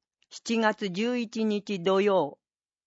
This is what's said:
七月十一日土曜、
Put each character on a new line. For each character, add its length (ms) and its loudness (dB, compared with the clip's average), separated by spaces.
七 300 -4
月 300 0
十 280 -2
一 280 -4
日 360 -2
土 200 4
曜、 360 2